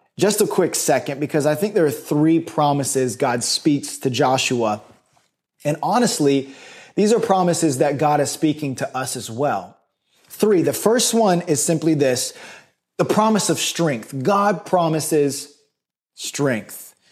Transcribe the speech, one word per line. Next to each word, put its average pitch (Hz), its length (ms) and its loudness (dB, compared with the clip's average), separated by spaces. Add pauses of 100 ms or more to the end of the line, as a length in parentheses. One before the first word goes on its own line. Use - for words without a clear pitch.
(180)
just 208 240 2
a 202 60 2
quick - 280 0
second 139 440 -2
because 147 260 -2
I 151 100 2
think 208 200 -4
there 240 100 4
are - 60 2
three 160 480 2
promises 139 760 -2
God 123 280 -2
speaks - 560 -2
to 135 100 -2
Joshua. 123 720 0 (840)
And 147 200 -2
honestly, 151 680 0 (460)
these 208 180 4
are 226 60 4
promises 175 580 2
that 143 200 0
God 147 220 2
is 139 100 0
speaking 151 460 -2
to 131 220 -8
us 127 180 -6
as 117 160 -12
well. 110 460 -4 (500)
Three, 208 340 2
the 139 120 0
first 233 400 2
one 196 340 4
is 151 160 0
simply 160 300 0
this, 135 400 0 (640)
the 139 80 0
promise 214 440 2
of 160 80 0
strength. 135 640 -4
God 202 440 0
promises 156 920 0 (580)
strength. - 800 -6 (180)